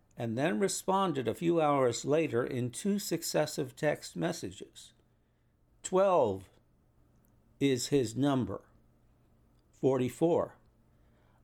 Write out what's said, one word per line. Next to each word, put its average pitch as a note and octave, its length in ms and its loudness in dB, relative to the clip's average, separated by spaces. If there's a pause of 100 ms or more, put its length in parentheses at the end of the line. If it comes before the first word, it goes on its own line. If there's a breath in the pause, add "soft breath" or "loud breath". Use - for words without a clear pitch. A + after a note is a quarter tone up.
(180)
and A2+ 180 -4
then E3+ 240 0
responded F#3 680 0
a A2+ 80 0
few E3+ 260 2
hours C3+ 420 2
later C3+ 400 2
in B2 280 -4
two G3+ 260 -2
successive D#3 760 -2
text - 400 -4
messages. - 760 -8 (920)
"Twelve E3 680 2 (1080)
is C3+ 300 0
his A#2+ 260 0
number." B2+ 460 0 (1200)
Forty-four. C3 760 0 (880 soft breath)